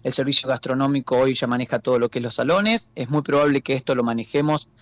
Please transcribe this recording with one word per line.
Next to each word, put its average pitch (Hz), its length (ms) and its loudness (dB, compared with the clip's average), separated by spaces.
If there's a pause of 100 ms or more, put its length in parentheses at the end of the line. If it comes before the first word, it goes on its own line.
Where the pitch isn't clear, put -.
El 127 80 -2
servicio 135 360 0
gastronómico 135 720 0
hoy 131 160 2
ya 123 140 -4
maneja 123 320 -2
todo 127 180 0
lo 117 100 2
que 123 120 -4
es - 20 -6
los 117 120 -6
salones. 202 600 0
Es 120 160 -8
muy 147 120 0
probable 143 380 4
que - 120 -4
esto 131 240 0
lo 123 80 0
manejemos 143 680 -2 (120)